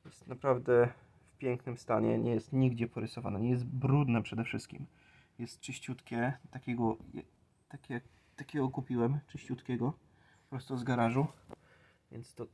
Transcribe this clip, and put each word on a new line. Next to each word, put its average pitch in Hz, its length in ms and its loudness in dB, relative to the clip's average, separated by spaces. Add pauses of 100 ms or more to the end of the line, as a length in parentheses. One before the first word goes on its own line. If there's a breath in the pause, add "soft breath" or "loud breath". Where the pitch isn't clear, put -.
Jest - 220 -20
naprawdę 123 640 4 (440 loud breath)
w - 40 -20
pięknym 123 400 -4
stanie, 113 420 2
nie 117 120 0
jest 113 220 -4
nigdzie 123 340 4
porysowane, 101 520 -6
nie 120 100 0
jest 123 160 0
brudne 127 580 2
przede 113 200 -4
wszystkim. - 420 -8 (540 soft breath)
Jest 117 200 -10
czyściutkie, 127 720 -4 (180)
takiego, 120 460 0 (720)
takie, 127 320 -8 (340 soft breath)
takiego 139 340 -2
kupiłem, 131 580 0
czyściutkiego, 127 680 -4 (560 soft breath)
prosto 131 280 -8
z 123 60 -4
garażu, 120 440 2 (840 soft breath)
więc - 240 -14
to 117 180 -10